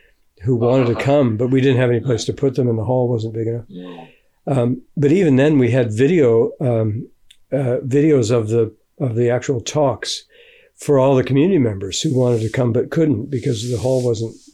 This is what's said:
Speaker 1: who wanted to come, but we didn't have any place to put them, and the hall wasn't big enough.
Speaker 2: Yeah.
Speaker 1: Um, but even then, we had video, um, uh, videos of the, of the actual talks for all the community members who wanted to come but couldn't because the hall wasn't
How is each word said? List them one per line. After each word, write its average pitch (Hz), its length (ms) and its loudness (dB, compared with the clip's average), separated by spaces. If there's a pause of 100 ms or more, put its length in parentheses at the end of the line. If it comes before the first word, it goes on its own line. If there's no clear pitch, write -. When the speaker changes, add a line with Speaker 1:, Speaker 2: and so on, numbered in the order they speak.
(440)
Speaker 1:
who 120 140 0
wanted 120 300 2
to 113 140 -2
come, 131 360 2
but 123 120 -2
we 135 120 2
didn't 127 180 2
have 127 100 2
any 117 120 0
place 113 240 -4
to 120 80 -4
put 135 220 -2
them, 127 120 0
and 113 100 0
the 110 60 -4
hall 127 240 0
wasn't 113 260 -4
big 113 140 -6
enough. 117 220 -6
Speaker 2:
Yeah. 90 360 -18 (420)
Speaker 1:
Um, 127 340 0 (160)
but 143 160 2
even 165 240 4
then, 143 220 4
we 120 120 2
had 117 220 0
video, 127 640 4
um, 113 480 -2 (460)
uh, 131 320 -2
videos 135 460 2
of 113 180 0
the, 113 240 0 (260)
of 123 160 -4
the 120 140 2
actual 123 320 -2
talks - 640 -4 (520)
for 143 220 2
all 135 160 4
the 127 80 4
community 147 360 2
members 101 420 -4
who 156 120 -2
wanted 123 280 2
to 110 80 -2
come 123 240 0
but - 180 -2
couldn't 139 380 0
because 120 400 -4
the 120 80 -4
hall 127 260 0
wasn't 113 320 -2 (180)